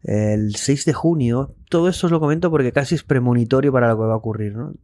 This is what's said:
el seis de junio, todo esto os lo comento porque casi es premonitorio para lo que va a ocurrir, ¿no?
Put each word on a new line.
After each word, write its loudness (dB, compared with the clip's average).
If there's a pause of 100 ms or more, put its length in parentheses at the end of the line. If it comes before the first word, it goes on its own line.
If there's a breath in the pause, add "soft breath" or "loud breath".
el -2
seis -2
de 0
junio, -2 (120)
todo 2
esto -2
os 2
lo 2
comento 0
porque 0
casi 0
es -4
premonitorio 2
para 4
lo 2
que -2
va 0
a -2
ocurrir, -6
¿no? -10